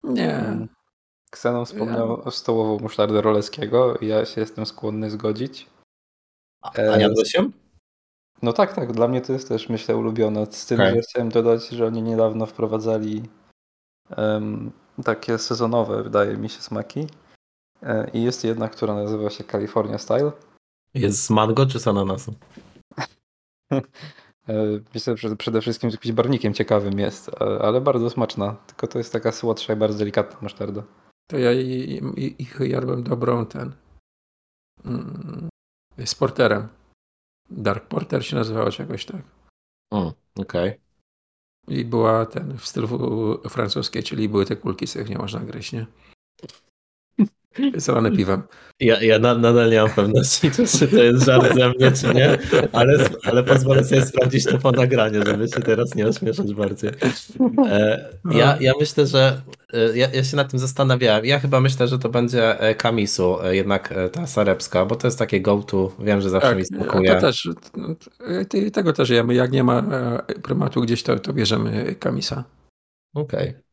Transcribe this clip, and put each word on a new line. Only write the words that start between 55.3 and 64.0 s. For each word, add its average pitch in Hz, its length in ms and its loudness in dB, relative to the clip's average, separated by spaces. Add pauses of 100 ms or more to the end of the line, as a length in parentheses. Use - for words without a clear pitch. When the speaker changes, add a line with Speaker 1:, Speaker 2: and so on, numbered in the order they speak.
Speaker 3:
się 117 120 -4
teraz 117 340 0
nie 107 120 0
ośmieszać 104 480 -2
bardziej. 101 360 -2 (800)
E, 107 400 2 (220)
ja, 135 240 6
Speaker 1:
No. 131 60 -4
Speaker 3:
ja 131 200 4
myślę, 147 260 2
że, 131 360 2 (300)
e, 113 260 2
ja, 131 140 4
ja 131 120 0
się 135 120 -2
nad 135 140 0
tym 131 100 -2
zastanawiałem. 127 640 2
Ja 139 160 2
chyba 135 200 2
myślę, 131 280 2
że 127 100 0
to 127 100 -2
będzie, 120 520 2
e, 110 140 4
Kamisu, 98 680 2
e, 92 140 2
jednak, 98 360 0
e, 92 160 -2